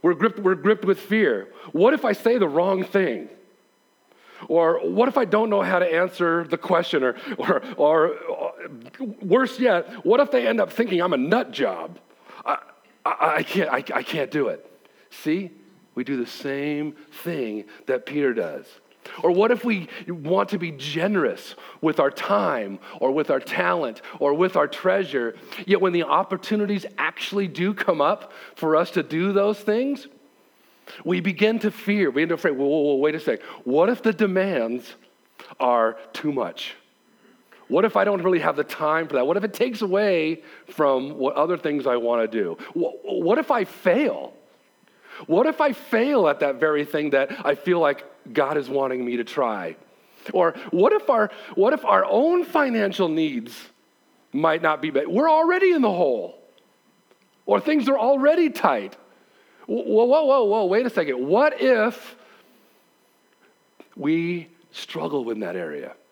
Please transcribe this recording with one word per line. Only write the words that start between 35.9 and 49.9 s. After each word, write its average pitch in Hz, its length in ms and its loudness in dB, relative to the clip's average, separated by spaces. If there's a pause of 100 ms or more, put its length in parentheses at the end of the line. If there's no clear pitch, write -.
too 151 180 -4
much? 117 440 -6 (920)
What 175 180 2
if 208 100 -2
I 196 80 4
don't 202 180 0
really 180 180 2
have 156 180 0
the 147 60 -2
time 156 440 -2
for 143 80 -6
that? 127 100 2
What 165 120 0
if 196 60 -2
it 202 100 -6
takes 240 280 -4
away 180 600 0 (240)
from 139 500 0
what 139 180 -2
other 165 220 0
things 147 300 -2
I 123 80 2
wanna 117 320 0
do? 101 300 -4 (160)
Wh-, - 320 -4
what 226 340 0
if - 100 -6
I 240 140 0
fail? 180 720 -2 (920)
What 214 220 2
if 311 140 -2
I 285 120 2
fail 233 540 2
at 147 140 0
that 139 180 0
very 151 260 2
thing 151 260 -4
that 139 340 0
I 147 100 2
feel 175 240 0
like 143 260 0 (260)
God 143 260 0
is 131 120 -4
wanting 131 340 -2
me 120 140 -2
to 117 60 -2
try?" 107 520 -4 (580)